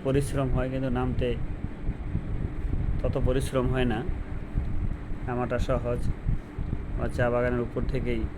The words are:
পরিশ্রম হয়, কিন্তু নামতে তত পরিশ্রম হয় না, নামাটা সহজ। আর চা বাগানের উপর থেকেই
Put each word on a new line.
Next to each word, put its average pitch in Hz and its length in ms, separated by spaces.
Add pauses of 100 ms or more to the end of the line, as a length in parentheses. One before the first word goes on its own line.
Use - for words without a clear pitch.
পরিশ্রম 135 500
হয়, 127 180
কিন্তু 131 260
নামতে 127 300 (1700)
তত 127 140 (140)
পরিশ্রম 127 440
হয় 127 200
না, 107 60 (1300)
নামাটা 123 320 (100)
সহজ। 123 320 (1000)
আর 120 160
চা 123 160
বাগানের 123 340
উপর 123 160 (100)
থেকেই 120 300 (160)